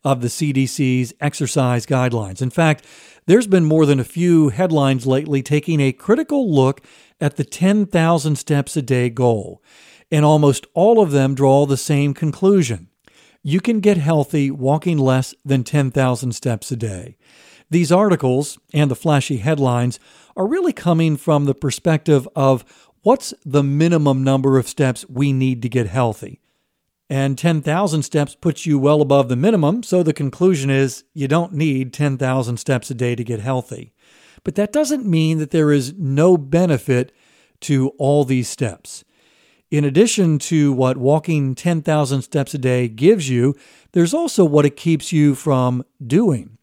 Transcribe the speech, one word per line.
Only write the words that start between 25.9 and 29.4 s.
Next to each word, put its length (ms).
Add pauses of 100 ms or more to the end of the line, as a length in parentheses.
And 280
ten 240
thousand 420
steps 320
puts 300
you 140
well 220
above 260
the 80
minimum, 480